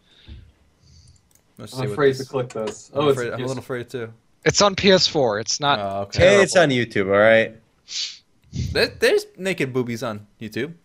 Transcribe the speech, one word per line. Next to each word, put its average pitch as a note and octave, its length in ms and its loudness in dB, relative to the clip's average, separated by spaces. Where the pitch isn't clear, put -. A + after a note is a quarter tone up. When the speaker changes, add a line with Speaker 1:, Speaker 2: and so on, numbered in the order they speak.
Speaker 1:
Let's A#2 160 -18
Speaker 2:
I'm C3 60 -10
Speaker 1:
see C3 80 -6
what C3+ 40 -6
Speaker 2:
afraid C#3 200 2
Speaker 1:
this C3 80 -4
Speaker 2:
to C3 120 -10
click B2+ 220 -4
this. A2 400 -8
Speaker 1:
I'm C3+ 80 -4
Speaker 2:
Oh, D3+ 80 0
it's C3 80 2
Speaker 1:
afraid, A#2+ 160 -4
I'm - 0 -
a A2+ 60 -8
Speaker 2:
just B2+ 100 -6
Speaker 1:
little B2 140 -8
afraid A#2+ 260 -10
too. A2+ 240 -10
Speaker 3:
It's D#3 140 2
on G3 140 2
P G3 160 4
S F#3 160 6
four. A#2 320 0
It's - 200 -6
not C#3+ 200 0
Speaker 1:
Oh, G2+ 240 -6
okay. - 160 -6
Speaker 4:
Hey, G3 40 6
it's F#3+ 120 0
Speaker 3:
terrible. D#3+ 200 4
Speaker 4:
on B2 60 2
YouTube, G#2 280 -2
all G2 120 4
right? A2+ 360 4
Speaker 1:
There, - 160 0
there's F#4 380 0
naked F3 360 -4
boobies A#2+ 300 -4
on G#2 220 -8
YouTube. A#2 320 -8